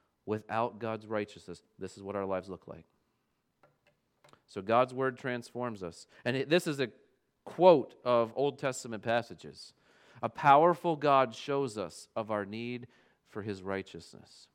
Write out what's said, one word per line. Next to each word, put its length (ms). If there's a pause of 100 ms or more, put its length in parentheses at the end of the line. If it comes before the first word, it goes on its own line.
(240)
without 540
God's 300
righteousness. 520 (160)
This 200
is 80
what 100
our 120
lives 220
look 200
like. 180 (1600)
So 160
God's 320
word 240
transforms 640
us. 240 (180)
And 120
it, 120
this 200
is 100
a 140 (520)
quote 600
of 320
Old 240
Testament 420
passages. 680 (500)
A 60
powerful 680
God 400
shows 420
us 380
of 160
our 140
need 420 (420)
for 140
his 200
righteousness. 920